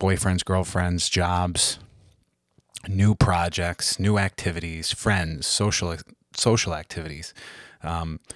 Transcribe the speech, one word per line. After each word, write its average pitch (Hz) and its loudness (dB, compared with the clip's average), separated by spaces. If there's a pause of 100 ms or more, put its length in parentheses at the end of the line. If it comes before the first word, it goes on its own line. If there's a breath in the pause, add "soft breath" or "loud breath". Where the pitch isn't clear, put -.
boyfriends, 95 2
girlfriends, 90 0
jobs, 90 0 (1080)
new 98 4
projects, 87 0
new 104 2
activities, 85 -2
friends, 82 0
social, 101 0 (400)
social 110 2
activities. 78 -10 (480 loud breath)
Um, 82 -4 (180 loud breath)